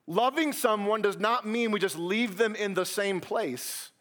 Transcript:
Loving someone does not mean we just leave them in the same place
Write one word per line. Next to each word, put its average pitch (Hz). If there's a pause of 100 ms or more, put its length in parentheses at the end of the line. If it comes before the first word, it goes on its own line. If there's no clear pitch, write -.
Loving 262
someone 214
does 202
not 214
mean 226
we 208
just 180
leave 190
them 214
in 202
the 180
same 196
place -